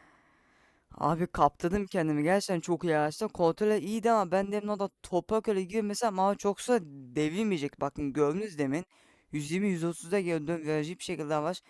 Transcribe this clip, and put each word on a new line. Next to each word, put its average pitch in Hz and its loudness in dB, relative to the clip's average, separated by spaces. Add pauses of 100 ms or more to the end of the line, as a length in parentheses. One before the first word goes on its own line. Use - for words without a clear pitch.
(960)
abi, 165 0
kaptırdım 175 2
kendimi. 156 0
Gerçekten 180 2
çok 170 -2
iyi 160 2
araçta. 151 0
Kontrolü 208 2
iyiydi 208 0
ama 208 4
ben 196 0
demin 208 -2
orada 202 -2 (140)
toprak 208 0
öyle 190 2
girmesem 202 -2
ama 196 4
çoksa 202 0 (380)
devirmeyecek. 156 0
Bakın 139 -2
gördünüz 151 0
demin. 147 0 (480)
Yüz 147 -4
yirmi, 190 0
yüz 170 0
otuzda 170 -2
girdim. 165 -2
Virajı 156 -2
bir - -12
şekilde 156 -4
araç 156 -2